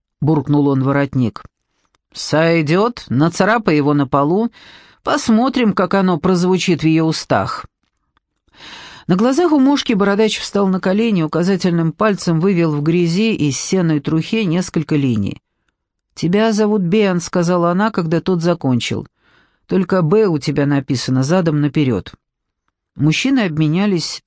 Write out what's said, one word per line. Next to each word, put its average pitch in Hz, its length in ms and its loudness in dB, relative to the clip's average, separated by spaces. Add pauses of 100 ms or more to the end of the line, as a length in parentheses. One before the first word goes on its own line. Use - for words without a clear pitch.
(220)
буркнул 143 480 0
он 135 140 0
воротник. 135 600 -2 (720)
«Сойдёт, 165 960 0
нацарапай 170 640 2
его 147 180 2
на 143 140 0
полу, 165 440 0 (520)
посмотрим, 247 680 0
как 185 200 -2
оно 185 240 2
прозвучит 180 640 0
в 160 60 2
её 160 180 2
устах». 120 600 -2 (1400)
На 180 60 2
глазах 269 380 2
у 294 60 4
Мошки 269 340 2
бородач 202 440 0
встал 202 300 -2
на 185 120 0
колени, 196 440 0
указательным 170 720 0
пальцем 190 460 0
вывел 170 360 0
в 147 80 -4
грязи 175 500 0
и 147 160 0
сенной 160 520 0
трухе 160 440 -2
несколько 170 500 -2
линий. 113 460 -2 (720)
«Тебя 208 400 0
зовут 208 300 0
Бен», — 185 360 0
сказала 175 520 0
она, 202 180 0
когда 165 320 -2
тот 175 220 -2
закончил. 135 640 -2 (580)
«Только 185 380 0
«Б» 208 240 2
у 165 100 0
тебя 143 300 -2
написано 131 560 -2
задом 160 360 0
наперёд». 139 540 -2 (840)
Мужчины 156 440 0
обменялись 170 880 -2